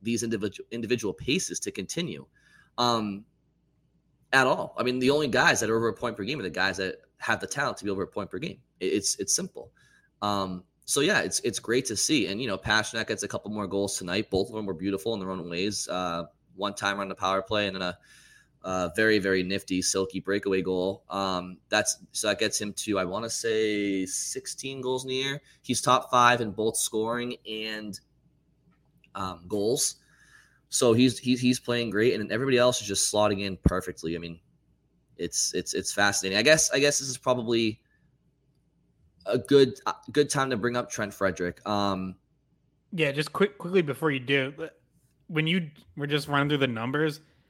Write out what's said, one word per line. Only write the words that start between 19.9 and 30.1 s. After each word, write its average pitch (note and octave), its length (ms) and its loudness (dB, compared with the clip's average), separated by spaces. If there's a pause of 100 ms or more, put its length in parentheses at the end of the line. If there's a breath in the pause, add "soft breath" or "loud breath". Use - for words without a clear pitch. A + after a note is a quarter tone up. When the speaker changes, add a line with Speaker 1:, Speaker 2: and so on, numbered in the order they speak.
Speaker 1:
breakaway G2 420 0
goal. F#2 480 -2
Um, F#2 480 -4 (120)
that's, G#2+ 300 2 (140)
so - 140 -2
that G#2 120 2
gets G#2+ 200 0
him G#2 140 -4
to, G#2 240 -2
I F#2 80 2
wanna G#2 240 -4
say, G#2 760 0
sixteen - 760 -8
goals B2+ 220 -2
in C3 60 -8
the C3 60 -2
year. C#3 260 -4 (200 soft breath)
He's - 200 -2
top B2+ 280 4
five A#2+ 320 6
in A2 100 -2
both A2 260 0
scoring A#2+ 580 -2 (140)
and, A2 500 -8 (1120)
um, F#2 340 -8
goals. G#2+ 500 0 (720 soft breath)